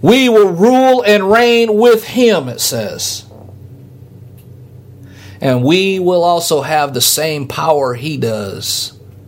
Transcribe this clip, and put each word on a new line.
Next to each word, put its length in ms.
We 260
will 220
rule 540
and 280
reign 460
with 260
him, 460
it 120
says. 600
And 220
we 360
will 240
also 380
have 320
the 80
same 460
power 460
he 240
does 800